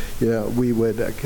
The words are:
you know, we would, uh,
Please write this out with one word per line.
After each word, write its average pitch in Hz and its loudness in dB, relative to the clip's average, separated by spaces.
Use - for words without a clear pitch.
you 113 4
know, 110 0
we 123 2
would, 113 2
uh, 98 0